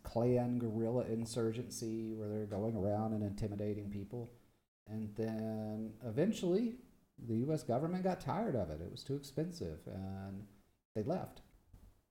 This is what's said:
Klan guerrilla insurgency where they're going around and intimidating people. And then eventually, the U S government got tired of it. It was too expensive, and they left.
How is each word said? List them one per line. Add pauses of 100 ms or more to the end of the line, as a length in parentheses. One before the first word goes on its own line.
Klan
guerrilla
insurgency
where
they're
going
around
and
intimidating
people. (580)
And
then (120)
eventually, (500)
the
U
S
government
got
tired
of
it.
It
was
too
expensive,
and (500)
they
left. (680)